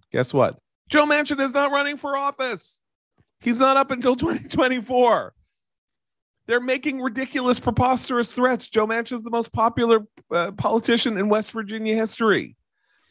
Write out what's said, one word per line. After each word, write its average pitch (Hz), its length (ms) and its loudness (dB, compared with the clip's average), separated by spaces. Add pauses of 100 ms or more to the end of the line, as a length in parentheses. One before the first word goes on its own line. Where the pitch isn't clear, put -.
(120)
Guess 127 200 -2
what? 120 260 2 (300)
Joe 294 180 4
Manchin 294 340 0
is 269 120 0
not 285 180 0
running 285 280 -2
for 277 180 -6
office. 269 640 -6 (600)
He's 240 200 -2
not 269 160 4
up 269 140 2
until 254 260 0
twenty 330 320 -4
twenty-four. 247 880 2 (1120)
They're 240 140 2
making 262 420 -4
ridiculous, 254 580 -2
preposterous 247 720 0
threats. 247 360 0
Joe 214 180 0
Manchin 226 320 -4
is 220 60 -14
the 226 60 -14
most 233 220 -4
popular, 226 540 2 (240)
uh, 175 220 -2
politician 226 680 0
in 208 100 0
West 208 220 0
Virginia 220 440 -4
history. 214 600 0 (540)